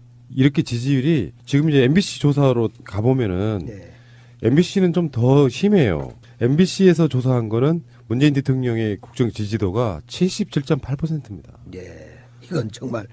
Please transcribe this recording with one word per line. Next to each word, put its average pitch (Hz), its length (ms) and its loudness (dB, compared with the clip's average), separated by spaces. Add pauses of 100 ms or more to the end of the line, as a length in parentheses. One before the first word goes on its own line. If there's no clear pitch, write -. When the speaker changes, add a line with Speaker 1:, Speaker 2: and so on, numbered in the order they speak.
(300)
Speaker 1:
이렇게 135 320 2
지지율이 127 720 -2 (120)
지금 147 240 0
이제 139 140 4
엠비씨 160 380 0
조사로 131 480 2 (160)
가보면은 107 800 -2
Speaker 2:
네. 95 260 -16 (520)
Speaker 1:
엠비씨는 175 500 2
좀 170 160 0
더 131 400 4
심해요. 117 600 0 (280)
엠비씨에서 170 680 2
조사한 123 420 -2
거는 139 320 0 (260)
문재인 135 260 2
대통령의 123 680 -2
국정 - 300 -4
지지도가 101 760 -4
칠십칠 - 560 -4
점 139 180 -2
팔 127 160 -8
퍼센트입니다. 143 580 -8 (200)
Speaker 2:
예. 87 380 -18 (320)
이건 131 280 -6
정말 120 420 -10